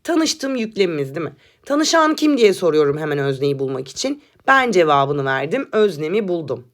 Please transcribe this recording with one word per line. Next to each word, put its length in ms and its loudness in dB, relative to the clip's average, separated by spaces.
Tanıştım 520 -2
yüklemimiz 580 -2
değil 120 -6
mi? 60 -10
Tanışan 500 2
kim 220 2
diye 140 6
soruyorum 460 2
hemen 200 -2
özneyi 400 -2
bulmak 300 -6
için. 340 -6
Ben 240 2
cevabını 540 2
verdim, 480 -4
öznemi 560 -2
buldum. 460 -6